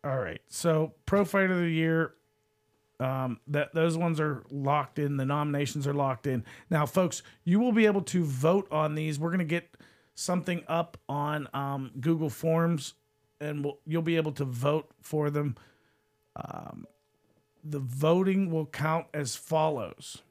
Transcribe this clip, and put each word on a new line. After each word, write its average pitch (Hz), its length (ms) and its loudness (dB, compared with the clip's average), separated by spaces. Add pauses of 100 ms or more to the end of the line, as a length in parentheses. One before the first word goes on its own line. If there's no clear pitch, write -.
All 135 160 -2
right. - 300 -6
So, 160 440 0 (140)
Pro 202 180 4
Fight 190 240 2
of 180 80 2
the 175 140 2
Year, 160 420 2 (840)
um, 131 480 -2
that, 143 260 -2
those 165 240 2
ones 165 220 0
are 151 320 -2
locked 139 480 0
in. 143 180 0
The 131 80 0
nominations 143 640 0
are 143 60 0
locked 139 340 0
in. 127 180 -2 (240)
Now, 151 160 4
folks, - 380 0 (200)
you 185 160 4
will 247 120 4
be 214 160 6
able 202 160 4
to 180 200 0
vote 156 480 2
on 151 220 0
these. 156 260 -2
We're 165 120 -2
gonna 180 120 0
get 165 320 -4 (380)
something 180 540 -2
up 135 300 -2 (120)
on, 147 460 -2
um, 139 340 -4 (100)
Google 156 300 0
Forms, 160 640 0 (460)
and 147 260 -6
we'll, 143 220 -6
you'll 165 160 0
be 165 140 2
able 156 160 0
to 139 120 -4
vote 139 460 -2 (100)
for 147 300 -2
them. 147 240 -2 (800)
Um, - 500 -12 (760)
the 147 160 -6
voting 170 680 2
will 160 160 0
count 160 480 0
as 143 220 -4
follows. 156 960 -2